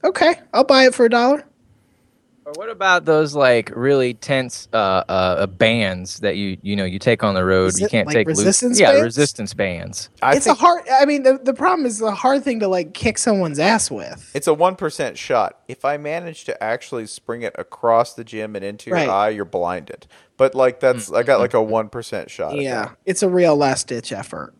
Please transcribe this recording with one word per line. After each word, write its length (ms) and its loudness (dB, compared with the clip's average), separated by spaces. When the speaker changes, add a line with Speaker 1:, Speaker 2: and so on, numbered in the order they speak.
Speaker 1:
Okay, 320 4
I'll 100 4
buy 220 6
it 80 6
for 120 4
a 40 6
dollar. 340 2
Speaker 2:
Or 80 -12
what 140 -10
about 340 0
those, 320 2
like, 400 4
really 380 2
tense, 580 -6
uh, 60 0
uh, 340 0
uh, 360 0
bands 760 -2
that 160 -2
you, 240 -8
you 160 -6
know, 80 -2
you 120 -6
take 240 0
on 140 0
the 80 0
road, 340 2
you 100 -2
Speaker 1:
Resi-, 40 0
Speaker 2:
can't 160 0
Speaker 1:
like 60 -4
Speaker 2:
take 160 2
loose 80 -2
Speaker 1:
resistance 420 0
Speaker 2:
Yeah, 120 6
Speaker 1:
bands? 120 4
Speaker 2:
resistance 500 -4
bands. 560 -8
Speaker 3:
I 160 4
Speaker 1:
It's 80 -2
a 60 2
Speaker 3:
think 80 2
Speaker 1:
hard, 300 4
I 140 6
mean, 200 0
the, 200 4
the 100 0
problem 320 0
is 140 -4
it's 80 -2
a 80 -2
hard 300 0
thing 160 -2
to, 80 0
like, 240 -2
kick 240 -2
someone's 420 0
ass 320 2
with. 420 -14
Speaker 3:
It's 140 -4
a 60 4
one 240 0
percent 400 -6
shot. 500 -2
If 160 -14
I 140 -2
manage 480 -10
to 180 -8
actually 440 -6
spring 340 -10
it 180 -8
across 540 0
the 100 -14
gym 320 -10
and 80 -8
into 280 -10
your 80 -2
Speaker 1:
Right. 100 -2
Speaker 3:
eye, 220 2
you're 120 -6
blinded. 640 -8
But, 180 2
like, 240 2
that's, 320 0
I 120 0
got, 180 2
like, 120 -2
a 40 2
Speaker 2:
Mm-hmm. 120 0
Speaker 3:
one 200 -2
percent 420 -12
shot 220 -8
at 80 -6
Speaker 1:
Yeah, 240 -6
Speaker 3:
that. 200 -18
Speaker 1:
it's 180 -2
a 60 2
real 280 4
last-ditch 560 -2
effort. 460 -14